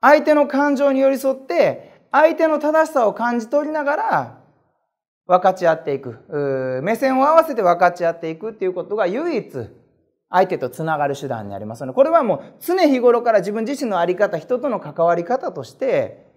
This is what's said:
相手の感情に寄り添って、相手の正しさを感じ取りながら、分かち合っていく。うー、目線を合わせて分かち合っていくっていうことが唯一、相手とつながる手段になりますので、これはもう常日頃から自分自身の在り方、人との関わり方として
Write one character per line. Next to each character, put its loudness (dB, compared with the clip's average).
相 6
手 2
の 2
感 0
情 2
に 0
寄 4
り -2
添 -2
っ -2
て、 -2
相 4
手 2
の 0
正 0
し -14
さ 2
を -2
感 -2
じ -12
取 0
り -6
な -4
が -2
ら、 -2
分 4
か 4
ち -2
合 4
っ -8
て -4
い -6
く。 -12
う -4
ー、 -8
目 -2
線 0
を 2
合 4
わ 8
せ -6
て -2
分 2
か 6
ち -4
合 0
っ -10
て -6
い -10
く -8
っ -16
て -8
い -2
う -4
こ -8
と -8
が 0
唯 -4
一、 -8
相 4
手 -4
と -6
つ -10
な -2
が -2
る -4
手 -12
段 -8
に -12
な -10
り -12
ま -12
す -18
の -10
で、 -8
こ 6
れ 0
は 4
も 0
う -10
常 -2
日 4
頃 4
か 0
ら 4
自 -6
分 -4
自 -6
身 -4
の -2
在 0
り -2
方、 -2
人 -4
と -4
の -4
関 -4
わ 4
り -4
方 -4
と -12
し -20
て -4